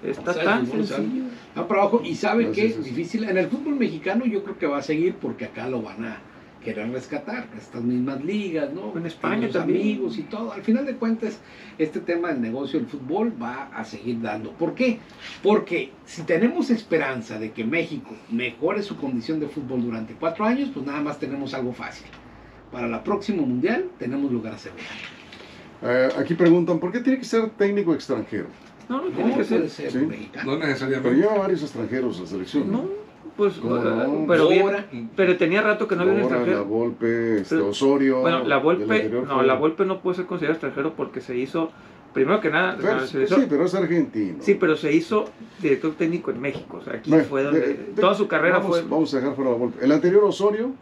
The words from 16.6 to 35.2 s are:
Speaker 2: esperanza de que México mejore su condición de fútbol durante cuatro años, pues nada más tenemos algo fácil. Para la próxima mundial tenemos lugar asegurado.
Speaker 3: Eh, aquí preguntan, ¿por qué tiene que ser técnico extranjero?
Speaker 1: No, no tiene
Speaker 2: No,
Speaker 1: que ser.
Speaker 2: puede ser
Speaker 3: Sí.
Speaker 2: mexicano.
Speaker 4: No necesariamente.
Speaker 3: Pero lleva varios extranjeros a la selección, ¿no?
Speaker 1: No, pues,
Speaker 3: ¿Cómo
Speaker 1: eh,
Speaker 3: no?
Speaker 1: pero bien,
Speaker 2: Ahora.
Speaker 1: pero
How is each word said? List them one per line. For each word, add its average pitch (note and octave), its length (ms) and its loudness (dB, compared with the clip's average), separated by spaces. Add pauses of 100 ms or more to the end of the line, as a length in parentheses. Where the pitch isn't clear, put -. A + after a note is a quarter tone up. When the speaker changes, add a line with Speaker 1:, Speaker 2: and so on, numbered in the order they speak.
Speaker 2:
esperanza C3+ 680 -2
de A2 140 -6
que A#2 120 -6
México D#3 500 -2 (180)
mejore C3 500 -2
su - 140 -8
condición C3+ 420 -4
de D3+ 100 -4
fútbol B2+ 340 -4
durante A2+ 320 -6
cuatro E3 300 -4
años, B3+ 300 0
pues C3 120 -8
nada D3 160 -6
más D3 180 -6
tenemos C#3 340 -6
algo B2 180 -4
fácil. - 340 -12 (680)
Para A#2+ 160 -6
la A2+ 160 -6
próxima F3+ 380 -2
mundial D#3 420 0 (140)
tenemos C#3 340 -2
lugar A2 220 -4
asegurado. - 340 -14 (920)
Speaker 3:
Eh, B2+ 260 2 (100)
aquí D3 160 0
preguntan, E3+ 460 6
¿por F3+ 100 -2
qué A#3+ 100 -2
tiene C4 180 2
que B3 80 -8
ser A3+ 240 2
técnico G3+ 440 2
extranjero? G#2+ 520 -4 (420)
Speaker 1:
No, C4 140 -4
no F#4 80 -4
tiene - 200 2
Speaker 2:
No, C4 60 0
Speaker 1:
que - 80 2
ser. A3+ 140 2
Speaker 2:
puede D#3+ 120 0
ser C#3+ 220 -8
Speaker 3:
Sí. B2+ 60 0
Speaker 2:
mexicano. C3+ 540 -4
Speaker 4:
No D3 60 -2
necesariamente. C3 520 0
Speaker 3:
Pero C3+ 100 6
lleva G#3 220 4
varios F#3 200 0
extranjeros A#2 560 -4
a F#2 40 -10
la F2 40 -10
selección, G2 460 -2
¿no? A#3 60 0
Speaker 1:
No, F4 100 -4 (480)
pues, G3+ 180 2
Speaker 3:
¿Cómo A#2+ 220 -2
Speaker 1:
eh, A#2 80 0
Speaker 3:
no? C3 420 0
Speaker 1:
pero D#3+ 220 6
bien, F#3+ 140 6
Speaker 2:
Ahora. G3+ 240 0 (280)
Speaker 1:
pero F3+ 220 4